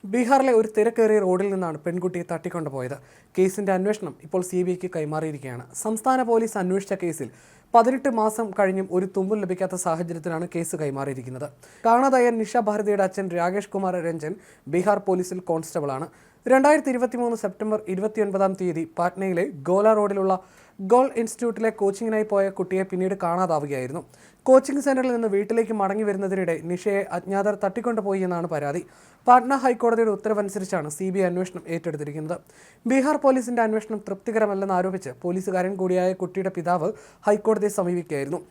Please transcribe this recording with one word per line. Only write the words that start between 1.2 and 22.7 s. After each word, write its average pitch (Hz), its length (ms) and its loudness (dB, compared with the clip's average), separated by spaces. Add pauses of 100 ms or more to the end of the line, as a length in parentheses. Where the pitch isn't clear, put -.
നിന്നാണ് 180 280 -4
പെൺകുട്ടിയെ 175 460 -4 (100)
തട്ടിക്കൊണ്ടുപോയത്. 151 640 -6 (420)
കേസിന്റെ 190 320 2
അന്വേഷണം 190 520 -2
ഇപ്പോൾ 180 180 -2
സി 180 220 -2
ബി 180 80 0
ഐക്ക് 180 240 -6
കൈമാറിയിരിക്കുകയാണ്. 147 800 -6
സംസ്ഥാന 226 460 0
പോലീസ് 226 360 2
അന്വേഷിച്ച 196 360 -2
കേസിൽ 170 360 -6 (460)
പതിനെട്ട് 254 340 4
മാസം 220 500 0
കഴിഞ്ഞും 190 320 2
ഒരു 185 160 0 (100)
തുമ്പും 202 240 0
ലഭിക്കാത്ത 185 340 -4
സാഹചര്യത്തിലാണ് 165 800 -4
കേസ് 170 200 -4
കൈമാറിയിരിക്കുന്നത്. 135 760 -6 (360)
കാണാതായ 247 440 6
നിഷ 226 280 0
ഭാരതിയുടെ 208 460 2
അച്ഛൻ 190 260 -2
രാകേഷ് 180 400 -2
കുമാർ 185 260 -2
രഞ്ജൻ 165 400 -4 (320)
ബീഹാർ 185 320 2
പോലീസിൽ 185 400 -2
കോൺസ്റ്റബിളാണ്. 160 680 -4 (400)
രണ്ടായിരത്തി 277 420 6
ഇരുപത്തിമൂന്ന് 240 480 -2
സെപ്റ്റംബർ 214 500 -4
ഇരുപത്തിയൊൻപതാം 196 680 0
തീയതി 165 440 -4
പാട്നയിലെ 185 520 -2
ഗോല 190 440 2
റോഡിലുള്ള 196 460 0 (420)
ഗോൾ 247 340 4
ഇൻസ്റ്റിറ്റ്യൂട്ടിലെ 226 540 -2
കോച്ചിങ്ങിനായി 214 540 -2
പോയ 196 260 0
കുട്ടിയെ 190 340 -2